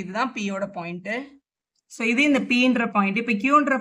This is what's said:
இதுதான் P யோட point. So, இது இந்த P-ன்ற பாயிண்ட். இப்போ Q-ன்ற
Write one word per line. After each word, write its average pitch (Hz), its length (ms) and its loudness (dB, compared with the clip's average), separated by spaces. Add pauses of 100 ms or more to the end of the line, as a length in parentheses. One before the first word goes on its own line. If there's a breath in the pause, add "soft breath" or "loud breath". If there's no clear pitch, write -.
இதுதான் 214 300 -4
P 208 140 -6
யோட 196 180 -6 (120)
point. 180 340 -10 (800)
So, - 140 -12
இது 247 180 2
இந்த 285 260 4
P-ன்ற 247 420 2
பாயிண்ட். 196 300 0
இப்போ 233 200 -2
Q-ன்ற 277 400 4